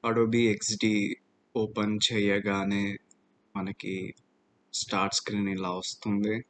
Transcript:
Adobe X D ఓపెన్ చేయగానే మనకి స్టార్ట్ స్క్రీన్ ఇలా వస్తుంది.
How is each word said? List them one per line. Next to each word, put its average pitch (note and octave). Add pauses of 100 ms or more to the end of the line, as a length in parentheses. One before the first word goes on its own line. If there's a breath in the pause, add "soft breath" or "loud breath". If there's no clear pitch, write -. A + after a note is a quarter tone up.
Adobe A#2 (100)
X G#2 (140)
D A2+ (680)
ఓపెన్ G#2+
చేయగానే G2+ (720)
మనకి G2 (800)
స్టార్ట్ G2
స్క్రీన్ G2+
ఇలా F#2+
వస్తుంది. G2+ (160)